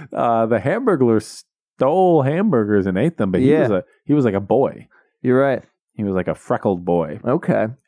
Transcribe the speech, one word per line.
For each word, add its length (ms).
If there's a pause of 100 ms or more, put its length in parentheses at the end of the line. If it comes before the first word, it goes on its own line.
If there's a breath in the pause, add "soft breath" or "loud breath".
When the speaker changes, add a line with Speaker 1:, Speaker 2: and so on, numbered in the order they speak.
(140 loud breath)
Speaker 1:
Uh, 320
the 120
Hamburglar 640
stole 1000
hamburgers 640
and 120
ate 200
them, 120
but 100
he 120
Speaker 2:
Yeah. 100
Speaker 1:
was 80
a, 140 (200)
he 100
was, 100
like, 100
a 60
boy. 480 (340 soft breath)
Speaker 2:
You're 180
right. 220 (320)
Speaker 1:
He 80
was, 120
like, 140
a 60
freckled 500
boy. 400
Speaker 2:
Okay. 440 (200)